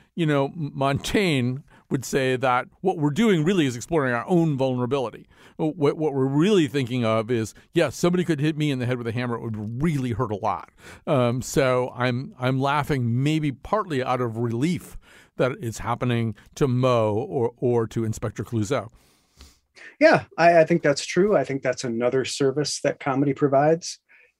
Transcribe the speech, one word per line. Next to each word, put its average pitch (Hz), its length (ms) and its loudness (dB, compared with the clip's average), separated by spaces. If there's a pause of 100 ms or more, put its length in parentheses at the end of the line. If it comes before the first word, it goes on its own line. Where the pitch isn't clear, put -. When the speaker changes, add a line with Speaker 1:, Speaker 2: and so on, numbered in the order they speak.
(140)
Speaker 1:
you 170 120 -2
know, 143 200 2
M-, 143 280 -8
Montaigne 139 840 0 (320)
would 135 140 -4
say 131 320 0
that 123 300 0 (140)
what 185 160 -2
we're 147 140 0
doing 180 340 2
really 175 220 2
is 123 100 -4
exploring 131 380 -2
our 117 120 -4
own 165 300 2
vulnerability. 123 720 -4 (320)
What, 160 400 0
what 156 160 -2
we're 131 100 2
really 156 420 4
thinking 123 380 -2
of 110 260 0
is, 113 220 -2 (220)
yes, 156 200 2
somebody 175 300 2
could 156 160 0
hit 151 160 0
me 151 140 0
in 131 80 -2
the 123 80 -2
head 127 100 -2
with 120 100 -6
a 117 60 -4
hammer. 120 240 -4
It - 60 -10
would 113 400 -6
really 139 300 -2
hurt 107 200 -2
a 104 40 -4
lot. 98 340 -4 (360)
Um, 123 360 2
so 127 520 0
I'm, 123 440 -2
I'm 131 200 0
laughing 135 640 0
maybe 151 300 0
partly 180 500 -4
out 127 200 -2
of 113 160 -4
relief 120 580 -4 (400)
that 135 240 0
it's 113 180 -8
happening 117 560 -2 (200)
to 147 120 0
Mo 123 460 2 (160)
or, 123 300 -2
or 120 300 0
to 113 160 -4
Inspector 110 380 -6
Clouseau. 107 460 -4 (1120)
Speaker 2:
Yeah, 277 240 6 (140)
I, 170 220 8
I 156 40 10
think 170 180 0
that's 143 220 2
true. 196 320 2
I 135 80 2
think 135 180 -6
that's 127 220 -2
another 123 400 0
service 139 560 -2
that 139 200 -2
comedy 139 340 0
provides. 147 640 2 (420)